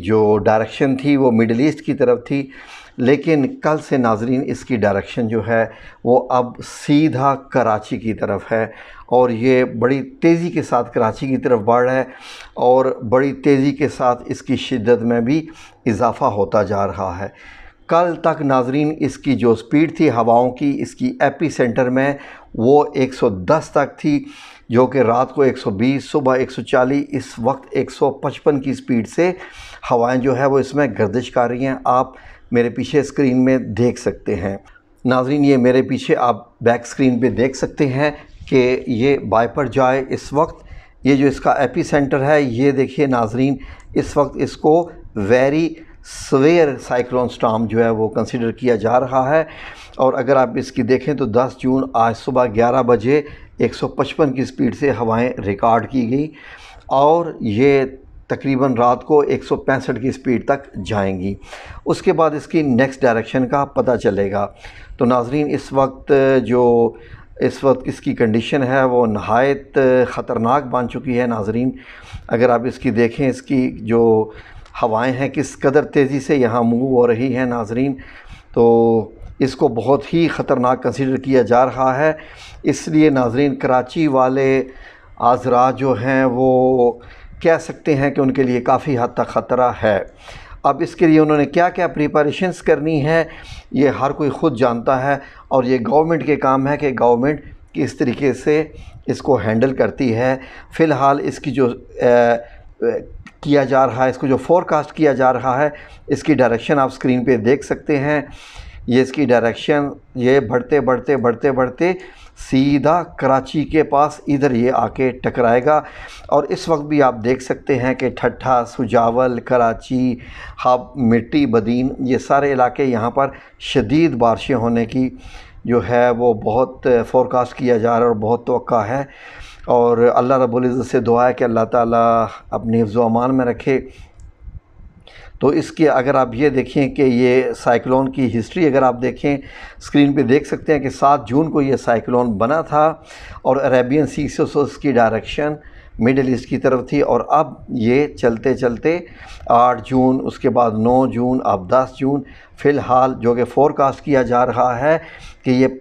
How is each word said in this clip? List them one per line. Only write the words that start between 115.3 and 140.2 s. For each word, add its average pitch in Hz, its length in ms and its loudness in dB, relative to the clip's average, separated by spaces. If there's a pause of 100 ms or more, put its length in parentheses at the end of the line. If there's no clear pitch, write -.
और 143 160 2
इस 190 220 -6
वक्त 151 160 0
भी 147 160 0
आप 127 160 4
देख 123 260 -2
सकते 160 340 -2
हैं 127 200 0
कि 127 140 -2
ठट्ठा, 123 560 -2
सुजावल, 117 760 0
कराची, 123 800 -2 (460)
हब, 123 340 0
मिट्टी, 117 480 2
बदीन, 120 560 0
ये 123 180 0
सारे 139 320 0
इलाके, 127 320 0
यहाँ 117 260 -2
पर 139 220 -2 (320)
शदीद 143 500 2
बारिशें 117 400 0
होने 117 320 0
की 131 240 -4 (560)
जो 117 160 2
है 123 300 2
वो 120 240 2
बहुत 123 520 -2 (180)
फोरकास्ट 127 500 0
किया 123 220 0
जा 117 120 0
रहा 117 80 2
है 120 80 2
और 117 120 0
बहुत 113 280 -2
तवक्का 120 380 0
है। 131 220 -4 (640)
और 120 320 2
अल्लाह 123 380 4
रब्बुल 127 280 0
इज़्ज़त 123 200 -2
से 131 140 0
दुआ 117 260 2
है 127 80 0
कि 127 100 -2
अल्लाह 113 220 0
ताला 117 380 2 (480)
अपनी 113 260 -2
हिफ्ज़ 110 200 0
व 120 60 4
अमान 120 260 0
में 131 140 -2
रखे। 123 380 -2 (1600)
तो 139 120 2
इसके 156 340 0
अगर 135 300 2
आप 127 180 0
ये 143 160 2
देखें 131 440 -2
कि 143 80 0
ये 123 520 4
साइक्लोन 127 560 0
की 131 180 -2
हिस्ट्री 117 380 -2
अगर 135 180 4
आप 123 100 2
देखें, 127 440 -4 (420)
स्क्रीन 143 340 2
पे 135 100 2